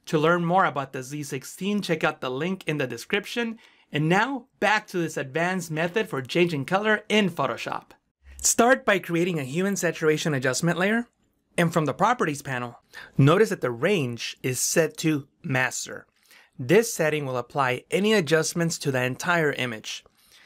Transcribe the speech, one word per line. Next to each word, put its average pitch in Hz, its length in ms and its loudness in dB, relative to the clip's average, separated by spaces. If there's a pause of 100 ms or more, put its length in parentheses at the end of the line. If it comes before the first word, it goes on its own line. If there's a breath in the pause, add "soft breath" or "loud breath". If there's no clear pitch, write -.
To 165 120 0
learn 170 260 4
more 180 200 4
about 139 280 -2
the 131 120 -8
Z 147 180 -8
sixteen, 185 600 -4
check 165 200 -2
out 156 180 0
the 131 100 -4
link 170 360 -4
in 151 120 -2
the 131 100 0
description. 208 720 -6 (320 soft breath)
And 156 160 2
now, 233 380 0 (140)
back 208 260 2
to 185 120 -6
this 165 180 -4
advanced 165 520 -2
method 170 400 -2
for 135 140 -4
changing 160 420 0
color 208 440 0
in 214 200 2
Photoshop. 131 580 -4 (540 loud breath)
Start 240 440 4
by 196 160 2
creating 170 400 0
a - 20 -4
hue 156 240 -2
and 202 100 0
saturation 160 560 0
adjustment 139 460 0
layer. 214 300 0 (500)
And 170 140 2
from 156 140 2
the 135 60 0
properties 190 480 0
panel, 123 400 -8 (380 loud breath)
notice 170 300 8
that 190 140 -4
the 127 100 0
range 127 720 -2
is 127 160 -2
set 160 380 0
to 151 280 0 (160)
master. 123 640 -4 (500 soft breath)
This 175 380 2
setting 151 320 0
will 127 100 -4
apply 127 540 -2
any 196 220 2
adjustments 160 640 0
to 143 140 -2
the 127 100 0
entire 147 520 0
image. 120 500 -8 (400 soft breath)